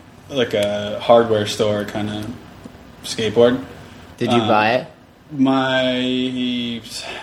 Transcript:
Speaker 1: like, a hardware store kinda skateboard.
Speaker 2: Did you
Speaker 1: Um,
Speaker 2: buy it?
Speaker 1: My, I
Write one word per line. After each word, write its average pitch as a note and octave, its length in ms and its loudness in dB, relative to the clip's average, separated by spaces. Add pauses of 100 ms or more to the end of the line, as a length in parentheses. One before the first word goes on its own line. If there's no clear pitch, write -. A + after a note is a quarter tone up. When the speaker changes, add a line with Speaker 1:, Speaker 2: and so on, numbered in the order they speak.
(280)
Speaker 1:
like, C3 260 -2
a G#2 460 -2
hardware A2+ 460 4
store G#2 380 0
kinda G#2 420 -6 (800)
skateboard. A#2+ 580 2 (540)
Speaker 2:
Did A#2+ 160 -2
you A#2+ 80 4
Speaker 1:
Um, A2 80 0
Speaker 2:
buy G#2+ 260 4
it? D3+ 120 -2 (440)
Speaker 1:
My, C3 600 2
I B2+ 920 -4 (420)